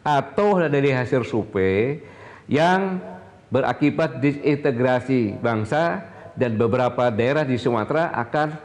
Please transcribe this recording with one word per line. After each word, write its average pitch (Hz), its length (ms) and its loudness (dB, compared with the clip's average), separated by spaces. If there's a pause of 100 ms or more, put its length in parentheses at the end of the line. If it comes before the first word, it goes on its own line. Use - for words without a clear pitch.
atau 170 640 2
dari 143 320 2
hasil 123 320 0
survei 104 720 0 (480)
yang 185 560 0 (480)
berakibat 135 720 0
disintegrasi 127 1120 0
bangsa, 147 720 -2 (320)
dan 120 160 0
beberapa 120 560 2
daerah 131 320 0
di 127 160 -2
Sumatera 135 560 0
akan 151 480 -2